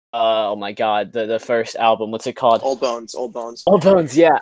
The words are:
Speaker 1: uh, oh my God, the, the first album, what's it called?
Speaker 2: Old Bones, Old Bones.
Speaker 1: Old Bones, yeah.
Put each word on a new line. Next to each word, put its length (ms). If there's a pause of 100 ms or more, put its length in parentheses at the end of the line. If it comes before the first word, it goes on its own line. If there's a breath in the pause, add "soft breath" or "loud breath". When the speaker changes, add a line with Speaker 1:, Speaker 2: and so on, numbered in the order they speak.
(160)
Speaker 1:
uh, 360
oh 40
my 160
God, 400
the, 140
the 140
first 360
album, 360
what's 160
it 60
called? 300
Speaker 2:
Old 160
Bones, 360
Old 180
Bones. 320
Speaker 1:
Old 160
Bones, 340
yeah. 260